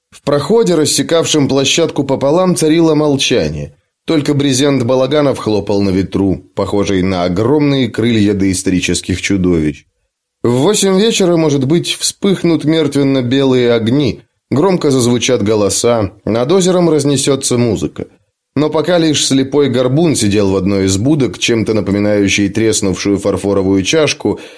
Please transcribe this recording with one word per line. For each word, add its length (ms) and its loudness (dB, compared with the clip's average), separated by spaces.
В 100 -20
проходе, 540 0
рассекавшем 720 0
площадку 560 0
пополам, 520 0
царило 380 2
молчание. 800 0
Только 300 -2
брезент 480 0
балаганов 560 0
хлопал 420 -2
на 100 0
ветру, 460 0
похожий 480 -2
на 220 -2
огромные 640 0
крылья 460 0
доисторических 880 -2
чудовищ. 640 -2
В 80 0
восемь 480 0
вечера, 380 0
может 300 0
быть, 280 -2
вспыхнут 720 -2
мертвенно-белые 1080 0
огни, 500 0
громко 400 0
зазвучат 540 0
голоса, 720 0
над 260 0
озером 400 2
разнесётся 680 0
музыка. 500 -2
Но 140 0
пока 280 0
лишь 260 0
слепой 460 0
горбун 460 2
сидел 340 2
в 60 2
одной 300 0
из 100 0
будок, 420 0
чем-то 340 0
напоминающей 760 0
треснувшую 720 -2
фарфоровую 640 0
чашку, 560 -2